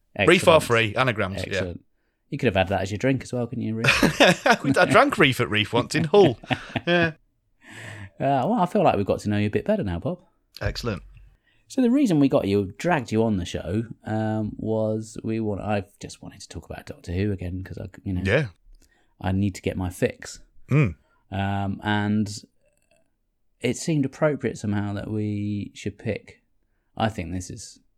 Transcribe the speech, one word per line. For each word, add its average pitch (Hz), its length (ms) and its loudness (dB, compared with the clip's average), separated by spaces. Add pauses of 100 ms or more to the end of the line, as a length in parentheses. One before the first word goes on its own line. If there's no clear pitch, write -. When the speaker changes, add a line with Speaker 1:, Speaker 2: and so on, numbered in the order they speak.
(200)
Speaker 1:
Reef 175 260 6
or 170 100 10
Speaker 2:
Excellent. 147 60 4
Speaker 1:
Free, 113 320 2
anagrams, 104 440 0
yeah. 90 100 -2
Speaker 2:
Excellent. 90 320 -4 (500)
You 147 80 -6
could 135 80 0
have 95 100 4
had 92 120 4
that 95 140 0
as 98 100 -4
your 104 60 -4
drink 131 260 0
as - 80 -14
well, 123 160 -4
couldn't 110 160 -6
you, 110 100 -4
Reef? 127 460 2
Speaker 1:
<laughs> 185 260 4
I 180 380 4
drank 247 340 4
Reef 139 220 4
at - 100 0
Reef 107 220 0
once 120 240 0
in 156 80 0
Hull. 165 340 6 (240)
Speaker 2:
<laughs> - 240 -8
Speaker 1:
Yeah. 170 260 2 (1080)
Speaker 2:
Uh, 135 300 0
well, 220 60 0
I 185 120 2
feel 196 180 0
like 135 120 4
we've 101 80 0
got - 160 0
to - 80 -6
know 104 80 0
you 104 120 0
a - 20 -4
bit - 160 -2
better 208 180 0
now, 87 140 -4
Bob. 165 220 -6 (380)
Speaker 1:
Excellent. 104 440 -4 (680)
Speaker 2:
So - 140 0
the 233 80 4
reason 240 280 4
we 139 120 6
got 135 180 2
you, 101 300 2
dragged 160 340 -2
you 110 120 2
on 110 120 2
the 87 80 -2
show, 87 380 -4 (240)
um, 110 500 -2
was 110 640 -4
we 110 160 -4
want. 104 220 -4
I've 113 400 -4
just - 220 -16
wanted - 180 -18
to - 80 -18
talk - 160 -12
about - 220 -14
Doctor - 260 -12
Who 98 180 0
again 92 320 -6
'cause - 140 -12
I, - 120 -10 (160)
you 98 100 -4
know, 90 100 -2
Speaker 1:
Yeah. 117 220 2 (760)
Speaker 2:
I 92 120 -2
need 98 240 0
to - 60 -16
get - 140 -4
my 90 140 -4
fix. - 500 -6 (300)
Speaker 1:
Mm. 131 240 2 (360)
Speaker 2:
Um, 98 540 -2
and 104 420 2 (1300)
it 120 160 -2
seemed 151 280 0
appropriate 135 540 -2
somehow 104 360 -4
that - 160 -8
we 104 640 -4
should - 240 -10
pick. - 440 -10 (540)
I 113 120 0
think 87 240 -8
this 92 180 -8
is, - 300 -18 (180)